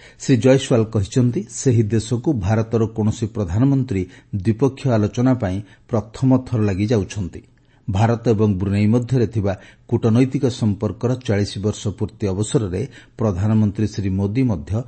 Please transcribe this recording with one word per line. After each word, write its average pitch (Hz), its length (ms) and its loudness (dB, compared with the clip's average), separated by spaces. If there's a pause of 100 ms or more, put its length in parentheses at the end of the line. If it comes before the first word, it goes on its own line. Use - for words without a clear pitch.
(180)
ଶ୍ରୀ - 180 2
ଜୟସ୍ୱାଲ 127 480 4
କହିଛନ୍ତି, 120 640 0
ସେହି 117 340 2
ଦେଶକୁ 113 520 -2
ଭାରତର 110 520 0
କୌଣସି 107 400 -2
ପ୍ରଧାନମନ୍ତ୍ରୀ 104 760 0 (300)
ଦ୍ୱିପକ୍ଷୀୟ 113 580 0
ଆଲୋଚନା 117 440 2
ପାଇଁ 98 220 -2 (280)
ପ୍ରଥମ 113 540 0
ଥର 120 240 -2
ଲାଗି 101 240 0
ଯାଉଛନ୍ତି। 101 560 -4 (460)
ଭାରତ 113 400 2
ଏବଂ 107 260 4
ବ୍ରୁନେଇ 101 320 0
ମଧ୍ୟରେ 120 400 2
ଥିବା 98 260 -2 (340)
କୂଟନୈତିକ 123 640 2
ସମ୍ପର୍କର 110 680 -2
ଚାଳିଶ 104 440 -2
ବର୍ଷ 104 300 -4
ପୂର୍ତ୍ତି 101 380 -6
ଅବସରରେ 98 560 -2 (340)
ପ୍ରଧାନମନ୍ତ୍ରୀ 107 680 0
ଶ୍ରୀ 98 240 -6
ମୋଦି 101 320 -2
ମଧ୍ୟ 90 300 -4 (160)